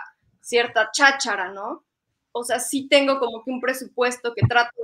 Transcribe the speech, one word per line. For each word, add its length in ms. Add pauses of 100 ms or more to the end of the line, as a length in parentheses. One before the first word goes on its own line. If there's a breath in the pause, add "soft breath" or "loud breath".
(420)
cierta 500
cháchara, 580
¿no? 320 (500)
O 120
sea, 160
sí 280
tengo 300
como 240
que 80
un 100
presupuesto 760
que 120
trato 240 (140)